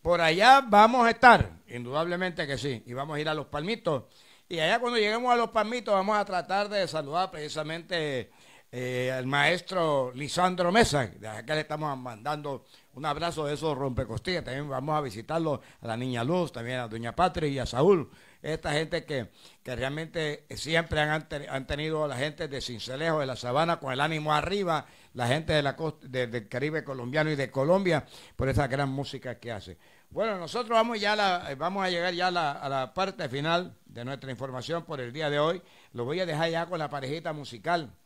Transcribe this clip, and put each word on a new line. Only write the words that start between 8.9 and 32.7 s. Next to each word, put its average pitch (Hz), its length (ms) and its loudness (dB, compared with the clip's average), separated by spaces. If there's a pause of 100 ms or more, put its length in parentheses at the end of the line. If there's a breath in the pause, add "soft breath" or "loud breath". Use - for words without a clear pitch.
al 127 140 -4
maestro 147 880 2
Lisandro 175 580 2
Mesa, 143 360 4
de 101 200 -14
acá 113 260 -6
le 156 80 0
estamos 151 360 -4
mandando 127 680 -6 (300 soft breath)
un 131 100 -12
abrazo 156 420 -2
de 147 80 0
esos 147 220 -2
rompecostillas, 131 680 -2
también 139 240 -6
vamos 139 280 -2
a 151 60 2
visitarlo 139 580 -2 (220 loud breath)
a - 40 -10
la 113 100 -4
niña 123 280 -2
Luz, 170 280 0
también 120 260 -6
a 120 100 -6
doña 117 260 -8
Patria 170 340 2
y 139 100 -2
a 127 80 -2
Saúl, 156 440 4 (320 loud breath)
esta 156 300 -4
gente 160 320 -2
que, 131 260 -6 (320 loud breath)
que 127 140 -8
realmente 147 680 -4 (100)
siempre 160 440 0
han, 151 260 0 (240)
han 135 160 -6
tenido 156 380 -2
a 147 40 -2
la 131 80 -4
gente 151 320 -4
de 135 120 -6
Sincelejo, 135 600 -2
de 135 60 0
La 127 100 -4
Sabana, 156 420 0
con 131 140 -6
el 131 80 -2
ánimo 151 320 0
arriba, 165 540 0 (260 loud breath)
la 120 140 -2
gente 156 260 2
de 151 100 4
la 135 140 0
costa, 156 320 -6
de, 127 180 -2
del 113 220 -6
Caribe 151 340 -2
colombiano 139 480 -2
y 151 60 0
de 135 140 -2
Colombia, 160 560 2 (300 loud breath)
por 135 120 0
esa 135 180 2
gran 135 220 0
música 135 500 -8
que 117 140 -10
hace. 92 240 -12 (320 soft breath)
Bueno, 202 300 -2
nosotros 214 320 -6
vamos 226 280 2
ya 202 140 2
a 214 40 2
la, 180 360 0
eh, - 20 -4
vamos 185 300 -2
a 185 60 0
llegar 175 240 0
ya 180 140 0
a - 20 2
la, 165 220 0
a 143 160 -6
la 135 260 -2